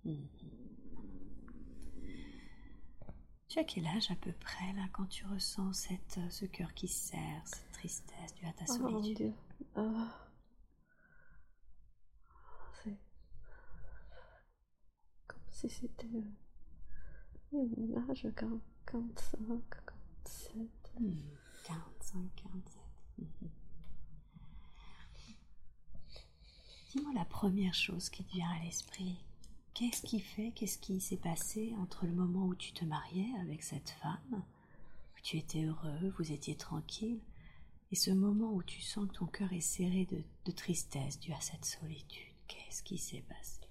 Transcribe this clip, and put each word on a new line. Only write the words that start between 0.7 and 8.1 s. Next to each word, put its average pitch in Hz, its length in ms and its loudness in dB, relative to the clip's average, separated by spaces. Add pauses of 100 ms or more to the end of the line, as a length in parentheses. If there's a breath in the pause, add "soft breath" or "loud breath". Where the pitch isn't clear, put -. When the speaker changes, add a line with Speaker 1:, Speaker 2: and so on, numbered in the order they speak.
Speaker 1:
Tu - 100 2
as 311 60 8
quel 170 220 2
âge 196 240 4
à 180 60 4
peu 180 160 0
près, - 420 -4
là, 190 180 0
quand 196 140 2
tu - 200 -4
ressens 190 460 2
cette, - 460 0
euh, 175 120 0
ce 180 140 -2
cœur 170 300 -2
qui - 140 -2
se - 220 0
serre, 156 360 -2
cette - 260 -8
tristesse - 600 -6